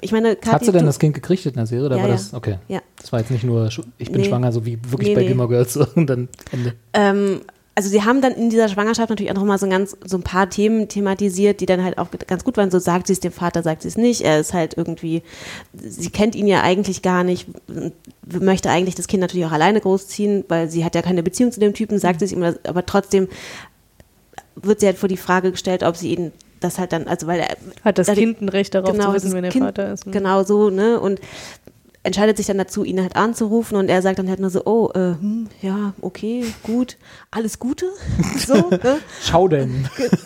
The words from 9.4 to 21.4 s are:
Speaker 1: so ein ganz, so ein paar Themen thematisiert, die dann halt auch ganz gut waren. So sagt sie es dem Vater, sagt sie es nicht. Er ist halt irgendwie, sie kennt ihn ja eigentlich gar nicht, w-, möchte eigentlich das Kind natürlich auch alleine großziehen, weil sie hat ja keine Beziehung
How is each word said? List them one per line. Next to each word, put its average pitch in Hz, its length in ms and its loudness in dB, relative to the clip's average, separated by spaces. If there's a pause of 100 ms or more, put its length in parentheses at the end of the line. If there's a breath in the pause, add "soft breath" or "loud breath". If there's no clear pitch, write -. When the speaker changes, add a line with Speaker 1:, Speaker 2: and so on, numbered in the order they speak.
Speaker 1:
so 196 80 -2
ein 190 40 0
ganz, 190 360 0
so 180 120 -2
ein 175 60 -6
paar 185 260 0
Themen 214 380 2
thematisiert, 202 720 0
die 185 60 -2
dann 185 180 2
halt 185 140 -2
auch 170 100 -4 (180)
ganz 214 200 -4
gut 254 100 -2
waren. 196 160 2
So 180 80 2
sagt 180 280 0
sie 190 60 2
es 180 60 0
dem 170 140 -6
Vater, 170 300 -4
sagt 160 180 -2
sie 170 80 -8
es 170 80 -6
nicht. 233 240 2
Er 151 180 4
ist 156 140 -2
halt 160 240 -2
irgendwie, 165 460 -4 (500 loud breath)
sie - 360 -12
kennt 208 260 0
ihn 202 120 0
ja 185 140 4
eigentlich 185 400 0
gar 180 240 2
nicht, 180 240 -2 (180)
w-, 160 240 -8 (480)
möchte 190 300 2
eigentlich 180 260 0
das 175 120 -8
Kind 196 120 0
natürlich 180 260 -2
auch 160 60 -4
alleine 165 300 4
großziehen, 196 680 0
weil 165 220 0
sie 165 160 0
hat 170 100 -2
ja 170 60 2
keine 175 200 0
Beziehung 233 300 0